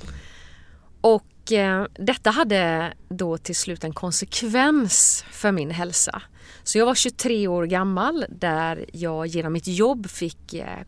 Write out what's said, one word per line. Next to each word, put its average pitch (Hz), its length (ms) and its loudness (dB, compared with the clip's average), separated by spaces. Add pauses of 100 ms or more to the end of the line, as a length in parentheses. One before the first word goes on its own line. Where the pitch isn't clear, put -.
(1000)
Och, - 520 2
eh, 196 420 2
detta 220 360 2
hade 185 600 2 (160)
då 180 300 -4
till 165 180 -8
slut - 280 -6
en 160 80 -6
konsekvens 233 1400 2
för - 220 0
min 156 180 0
hälsa. 175 520 -2 (400)
Så - 160 0
jag 226 80 6
var 254 80 4
tjugotre 233 540 0
år 175 160 0
gammal 190 640 0
där 160 640 -2
jag 165 340 -4
genom 165 260 -4
mitt 165 140 -4
jobb 208 440 0
fick, - 440 -10
eh, 185 340 -10